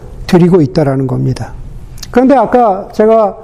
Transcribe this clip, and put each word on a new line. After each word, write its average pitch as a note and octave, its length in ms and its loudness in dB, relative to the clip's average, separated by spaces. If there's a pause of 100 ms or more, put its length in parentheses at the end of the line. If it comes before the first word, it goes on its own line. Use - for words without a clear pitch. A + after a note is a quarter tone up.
(260)
드리고 F3+ 340 4
있다라는 C3+ 460 0
겁니다. B2+ 480 -6 (560)
그런데 C4 240 4
아까 G#3+ 580 0
제가 G#3+ 520 2